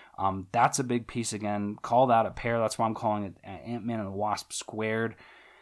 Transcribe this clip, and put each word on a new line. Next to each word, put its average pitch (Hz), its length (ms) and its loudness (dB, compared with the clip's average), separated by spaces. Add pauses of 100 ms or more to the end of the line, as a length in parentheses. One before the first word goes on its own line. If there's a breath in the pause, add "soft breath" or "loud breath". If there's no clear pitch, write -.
(180 loud breath)
um, 95 340 -2
that's 127 280 4
a 139 40 0
big 123 240 -2
piece 117 240 -4
again. 104 500 -4
Call 127 260 4
that 113 180 6
a 92 60 -4
pair. 117 280 -2
That's 110 180 0
why 117 80 2
I'm 113 100 0
calling 107 280 -2
it 90 220 -10
A-, - 20 -18
Ant-Man 113 520 -6
and 101 80 -4
the 98 40 -8
Wasp 101 400 -4
Squared. 110 640 -2 (460 loud breath)